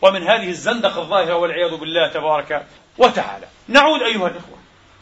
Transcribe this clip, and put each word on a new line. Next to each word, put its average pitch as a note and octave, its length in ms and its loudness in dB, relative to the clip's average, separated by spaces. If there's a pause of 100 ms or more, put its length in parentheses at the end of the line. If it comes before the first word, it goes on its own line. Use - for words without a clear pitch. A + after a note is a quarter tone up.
ومن F#3+ 200 4
هذه G3 260 0
الزندقة F3 520 -2
الظاهرة E3+ 340 0
والعياذ E3+ 420 -2
بالله D#3+ 320 -2
تبارك D3+ 580 -4 (320)
وتعالى. A#2+ 480 2 (220)
نعود C#4+ 340 4
أيها A3+ 260 -2
الإخوة، - 300 -12 (420)